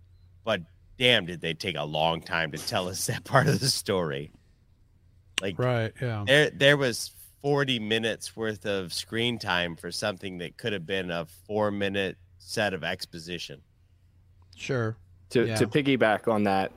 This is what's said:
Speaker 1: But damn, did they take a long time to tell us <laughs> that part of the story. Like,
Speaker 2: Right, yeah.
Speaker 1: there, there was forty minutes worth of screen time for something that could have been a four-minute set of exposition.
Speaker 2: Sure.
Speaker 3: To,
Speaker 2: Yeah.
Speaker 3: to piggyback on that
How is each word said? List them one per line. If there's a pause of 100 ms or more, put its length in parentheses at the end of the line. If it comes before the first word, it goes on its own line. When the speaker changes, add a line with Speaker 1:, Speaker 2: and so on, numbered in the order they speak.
(440)
Speaker 1:
But (360)
damn,
did
they
take
a
long
time
to
tell
us
<laughs>
that
part
of
the
story. (1080)
Like,
Speaker 2:
Right,
yeah.
Speaker 1:
there,
there
was (300)
forty
minutes
worth
of
screen
time
for
something
that
could
have
been
a (220)
four-minute (200)
set
of
exposition. (960)
Speaker 2:
Sure. (360)
Speaker 3:
To,
Speaker 2:
Yeah.
Speaker 3:
to
piggyback
on
that